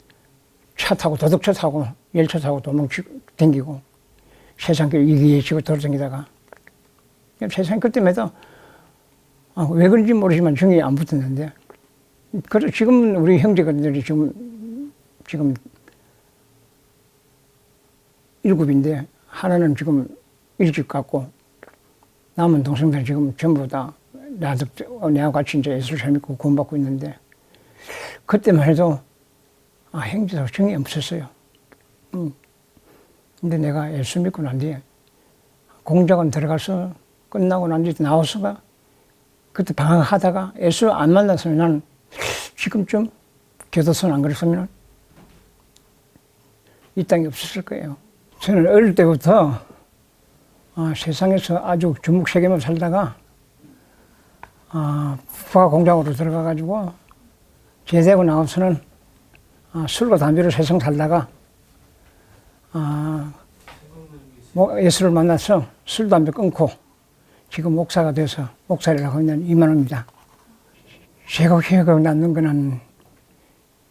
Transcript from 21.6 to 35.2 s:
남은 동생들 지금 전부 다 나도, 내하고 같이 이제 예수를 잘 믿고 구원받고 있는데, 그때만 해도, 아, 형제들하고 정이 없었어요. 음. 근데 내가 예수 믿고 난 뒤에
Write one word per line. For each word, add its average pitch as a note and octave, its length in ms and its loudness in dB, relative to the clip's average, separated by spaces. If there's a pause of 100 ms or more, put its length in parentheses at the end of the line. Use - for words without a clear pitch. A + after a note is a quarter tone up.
남은 E3 280 2
동생들 C#3+ 420 0
지금 C#3+ 320 -2
전부 D3+ 300 0
다 C3+ 260 -8 (440)
나도, C#3 280 -4 (440)
내하고 D3 220 0
같이 C#3+ 280 -2
이제 C#3 120 -2
예수를 C3 260 -6
잘 C3 140 -4
믿고 C#3+ 260 -4
구원받고 C#3+ 400 -2
있는데, C#3 400 -6 (1080)
그때만 G3 440 2
해도, D#3+ 300 2 (920)
아, E3 80 -10
형제들하고 D3 520 -4
정이 G3 240 0
없었어요. D3 520 -6 (840)
음. E3 200 -8 (1080)
근데 E3 180 -2
내가 D3+ 360 -4
예수 C#3 260 -4
믿고 F3+ 220 -4
난 C3+ 160 -6
뒤에 C#3 240 -6 (1000)